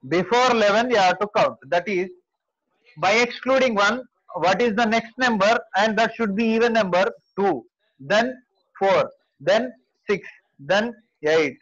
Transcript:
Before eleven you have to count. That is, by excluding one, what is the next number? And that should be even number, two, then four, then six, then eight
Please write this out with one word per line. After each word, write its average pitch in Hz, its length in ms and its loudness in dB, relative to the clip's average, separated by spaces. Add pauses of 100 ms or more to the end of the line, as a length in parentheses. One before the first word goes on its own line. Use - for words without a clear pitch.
Before 208 440 0
eleven 226 400 2
you 233 60 2
have 180 220 2
to 208 160 -4
count. - 220 0 (120)
That 175 180 -2
is, 190 220 -4 (880)
by 180 160 0
excluding 247 640 0
one, 214 280 0 (320)
what 180 260 0
is 233 140 0
the 233 100 0
next 226 320 -4
number? 226 400 2 (180)
And 208 220 0
that 226 180 0
should 208 200 -4
be 226 100 0
even 226 280 2
number, 190 320 2 (320)
two, 185 280 -2 (340)
then 214 360 -2 (420)
four, 185 320 2 (300)
then 220 320 0 (380)
six, 202 180 -2 (320)
then 202 340 -2 (320)
eight 151 360 0